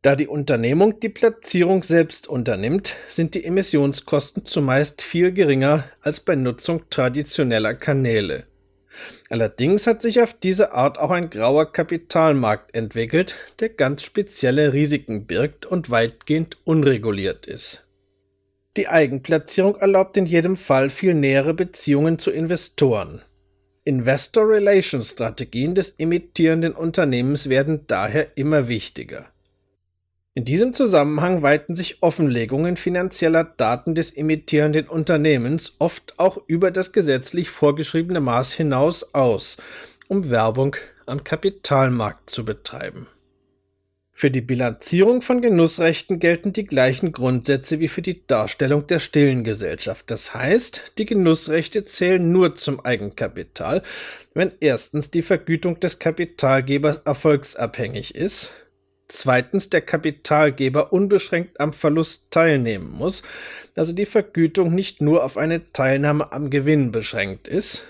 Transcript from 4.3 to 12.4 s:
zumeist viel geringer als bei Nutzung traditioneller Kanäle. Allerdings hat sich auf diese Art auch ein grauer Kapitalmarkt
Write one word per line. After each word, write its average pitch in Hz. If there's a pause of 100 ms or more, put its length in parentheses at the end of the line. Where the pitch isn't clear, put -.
zumeist 143
viel 180
geringer 147 (200)
als -
bei 175
Nutzung 131
traditioneller 123
Kanäle. 110 (840)
Allerdings 135
hat 226
sich 233
auf 214
diese 185
Art -
auch 147
ein 175
grauer 135
Kapitalmarkt 156